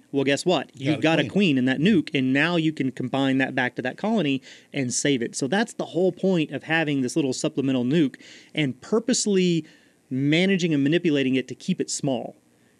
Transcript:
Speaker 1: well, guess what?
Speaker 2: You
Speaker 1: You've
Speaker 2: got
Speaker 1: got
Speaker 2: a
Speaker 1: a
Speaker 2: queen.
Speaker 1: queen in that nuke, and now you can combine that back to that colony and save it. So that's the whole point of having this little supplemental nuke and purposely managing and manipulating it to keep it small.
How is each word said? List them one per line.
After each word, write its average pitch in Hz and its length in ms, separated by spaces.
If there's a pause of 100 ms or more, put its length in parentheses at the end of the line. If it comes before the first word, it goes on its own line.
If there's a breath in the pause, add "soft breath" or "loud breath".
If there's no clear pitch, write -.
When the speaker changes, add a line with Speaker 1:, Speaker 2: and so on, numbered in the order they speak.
(120)
Speaker 1:
well, 135 140
guess 139 200
what? 165 300
Speaker 2:
You 135 160
Speaker 1:
You've 151 100
Speaker 2:
got 156 160
Speaker 1:
got - 20
Speaker 2:
a - 20
Speaker 1:
a - 20
Speaker 2:
queen. - 80
Speaker 1:
queen 180 260
in 123 80
that 131 140
nuke, 170 340
and 131 180
now 156 260
you 160 140
can 139 200
combine 131 480
that 131 160
back 127 220
to 135 40
that 127 160
colony 170 440 (320 loud breath)
and 127 200
save 143 280
it. 113 140
So 143 120
that's 196 260
the 165 140
whole 180 240
point 175 400
of 139 120
having 151 380
this 123 140
little 139 180
supplemental 135 520
nuke 139 300 (380 loud breath)
and 139 280
purposely 185 840 (440 loud breath)
managing 165 640
and 139 100
manipulating 143 520
it 127 120
to 123 80
keep - 260
it 131 80
small. 120 460 (440 soft breath)